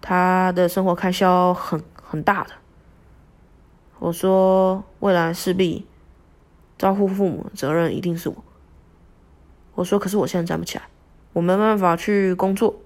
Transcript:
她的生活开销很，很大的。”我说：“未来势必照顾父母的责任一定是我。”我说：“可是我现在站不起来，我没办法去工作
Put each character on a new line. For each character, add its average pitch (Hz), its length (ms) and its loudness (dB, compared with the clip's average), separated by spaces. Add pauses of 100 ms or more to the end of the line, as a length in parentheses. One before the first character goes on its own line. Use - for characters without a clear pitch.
她 185 520 2
的 180 140 2
生 190 160 0
活 180 120 2
开 180 160 -2
销 180 420 4
很， 175 260 -4 (220)
很 - 220 -8
大 202 220 0
的。” - 60 -20 (1500)
我 170 120 -4
说 190 720 2 (180)
：“未 202 120 2
来 170 180 2
势 175 220 -4
必 180 320 -2 (920)
照 190 160 0
顾 202 160 0
父 190 220 0
母 - 140 -6
的 - 100 -14
责 139 180 -4
任 165 240 0
一 - 60 -6
定 170 160 -4
是 165 120 -6
我。” - 60 -10 (1400)
我 180 80 -2
说 202 160 0
：“可 196 100 -6
是 202 80 -2
我 160 80 0
现 180 160 -4
在 170 60 -4
站 170 100 -4
不 170 80 -8
起 - 140 -10
来， - 40 -20 (500)
我 170 80 -2
没 180 140 2
办 214 220 2
法 180 180 2
去 196 380 0
工 190 220 -2
作 220 200 0 (100)